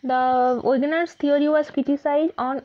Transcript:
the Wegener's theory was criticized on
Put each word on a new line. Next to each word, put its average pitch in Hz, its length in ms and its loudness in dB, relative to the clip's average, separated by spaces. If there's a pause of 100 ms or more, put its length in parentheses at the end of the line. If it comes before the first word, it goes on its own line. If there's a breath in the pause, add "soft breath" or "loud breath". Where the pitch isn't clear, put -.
the 254 600 0
Wegener's 302 500 0
theory 285 340 0
was 302 220 0
criticized 285 680 -2
on 269 260 -4